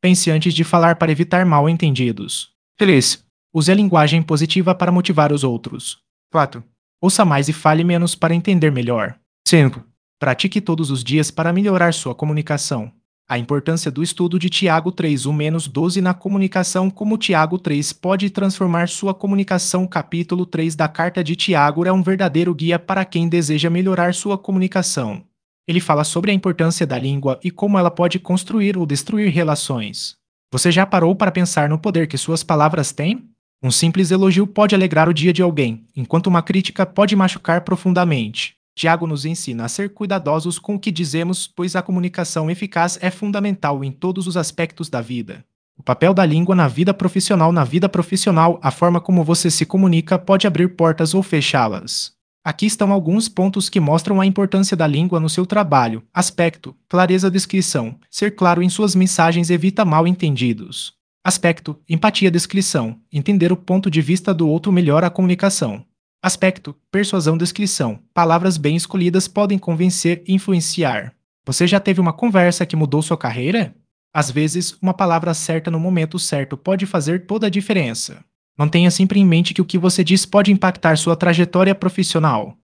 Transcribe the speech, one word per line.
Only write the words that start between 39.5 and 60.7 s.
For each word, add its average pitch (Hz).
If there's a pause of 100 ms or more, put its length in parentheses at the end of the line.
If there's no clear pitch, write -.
a -
ser 202
cuidadosos 170
com 208
o -
que 208
dizemos, 165
pois 180
a 180
comunicação 175
eficaz 180
é 185
fundamental 190
em 135
todos 180
os 180
aspectos 165
da 120
vida. 117 (320)
O -
papel 175
da 185
língua 170
na 170
vida 170
profissional. 185
Na 165
vida 160
profissional, 175
a 139
forma 175
como 175
você 165
se 156
comunica 180
pode 190
abrir 180
portas 160
ou 190
fechá-las. 127 (280)
Aqui 156
estão 208
alguns 196
pontos 190
que -
mostram 170
a -
importância 196
da 160
língua 160
no 160
seu 180
trabalho. 139 (100)
Aspecto, 165 (140)
clareza. 185
Descrição. 175 (140)
Ser 208
claro 175
em 180
suas 196
mensagens 170
evita 185
mal-entendidos. 156 (280)